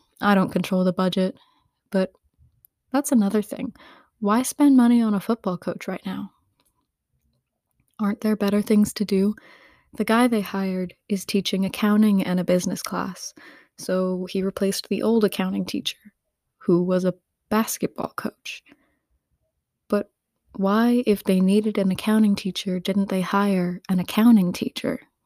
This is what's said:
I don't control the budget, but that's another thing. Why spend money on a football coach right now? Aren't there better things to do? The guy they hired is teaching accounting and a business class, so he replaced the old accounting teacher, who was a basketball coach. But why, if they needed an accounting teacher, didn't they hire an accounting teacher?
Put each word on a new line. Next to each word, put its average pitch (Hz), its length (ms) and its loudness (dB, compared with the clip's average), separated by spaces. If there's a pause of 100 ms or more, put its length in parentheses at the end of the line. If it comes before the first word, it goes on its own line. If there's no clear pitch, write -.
(220)
I 202 120 2
don't 190 180 2
control 185 340 0
the 180 80 2
budget, 185 440 -2 (540)
but 190 220 -2 (800)
that's 269 180 -2
another 208 300 2
thing. - 320 -10 (460)
Why 220 240 0
spend 277 340 4
money 240 240 6
on 220 120 0
a 202 60 -2
football 190 380 -4
coach - 320 -10
right 185 160 -8
now? 190 260 -8 (1700)
Aren't 208 220 -2
there 214 160 0
better 208 240 0
things 208 320 2
to - 100 -6
do? 196 320 0 (560)
The 208 140 -6
guy 226 220 2
they 233 120 0
hired 185 540 -4 (160)
is 196 160 -4
teaching 190 400 -2
accounting 208 580 2
and 180 160 -2
a 175 60 -2
business 180 360 0
class, - 520 -8 (440)
so 185 520 -4
he 190 120 -4
replaced 196 460 -4
the 190 140 -4
old 220 240 2
accounting 190 400 -2
teacher, - 320 -8 (640)
who 175 220 2
was 180 220 0
a 180 120 0 (340)
basketball - 640 -4
coach. - 480 -12 (1300)
But 202 220 -2 (440)
why, 226 500 0
if 208 200 0
they 185 160 2
needed 208 360 2
an 196 140 0
accounting 214 460 2
teacher, 185 420 -6
didn't 196 300 -2
they 190 100 -2
hire 185 720 0
an 185 100 0
accounting 208 540 4
teacher? - 480 -6 (240)